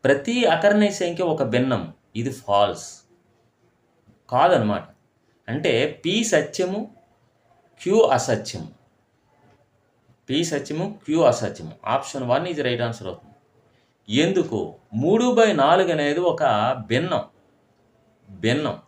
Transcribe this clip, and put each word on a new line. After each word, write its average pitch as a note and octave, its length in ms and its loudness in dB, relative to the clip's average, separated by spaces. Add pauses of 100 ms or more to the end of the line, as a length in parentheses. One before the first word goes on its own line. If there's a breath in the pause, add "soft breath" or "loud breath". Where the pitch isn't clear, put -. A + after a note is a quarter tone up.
ప్రతి C#3+ 300 2 (200)
అకర్ణీయ G3+ 440 4
సంఖ్య E3+ 240 -2 (100)
ఒక D3+ 100 -2 (100)
భిన్నం. B2 280 0 (380)
ఇది B2 120 -4 (120)
ఫాల్స్ G2+ 420 2 (1500)
కాదనమాట. B2 540 2 (680)
అంటే D3 220 0 (300)
పి F3+ 100 -2 (180)
సత్యము, F#3 480 0 (1000)
క్యూ F#3+ 160 2 (200)
అసత్యము. - 520 -4 (1600)
పి C3+ 100 -2 (140)
సత్యము, D3+ 340 -6 (200)
క్యూ D#3 140 -2 (120)
అసత్యము. F#2 420 -6 (220)
Option C3+ 280 -6 (120)
one E3+ 160 -2
is D3 160 -6
right A#2+ 200 -2
answer A2 220 -10
అవుతుంది. - 260 -18 (720)
ఎందుకు? D#3 500 0 (420)
మూడు A3 240 2 (140)
బై A3 100 6 (140)
నాలుగు F3 340 4
అనేది D3 240 0 (100)
ఒక D#3+ 120 -2 (480)
భిన్నం. D3+ 320 -2 (1040)
భిన్నం. A2 480 -2 (100)